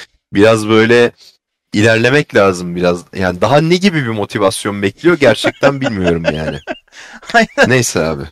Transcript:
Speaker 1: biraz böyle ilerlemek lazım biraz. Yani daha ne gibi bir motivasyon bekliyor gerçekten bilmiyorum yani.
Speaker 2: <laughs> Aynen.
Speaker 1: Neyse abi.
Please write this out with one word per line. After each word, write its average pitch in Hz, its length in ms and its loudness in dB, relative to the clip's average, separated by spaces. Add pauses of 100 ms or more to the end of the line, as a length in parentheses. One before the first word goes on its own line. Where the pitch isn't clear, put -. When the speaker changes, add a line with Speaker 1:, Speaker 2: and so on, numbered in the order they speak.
(320)
Speaker 1:
biraz 107 360 2
böyle 113 440 4 (600)
ilerlemek 113 640 0
lazım 90 420 0
biraz. 87 240 0 (140)
Yani 90 260 -4
daha 120 200 2
ne 160 160 0
gibi 175 260 0
bir 120 80 -4
motivasyon 101 720 -4
bekliyor 170 360 0
gerçekten 135 640 0
bilmiyorum 92 420 -2 (120)
yani. 78 240 -8 (380)
Speaker 2:
<laughs> - 380 -20
Aynen. 233 360 2
Speaker 1:
Neyse 123 340 0
abi. 76 260 -6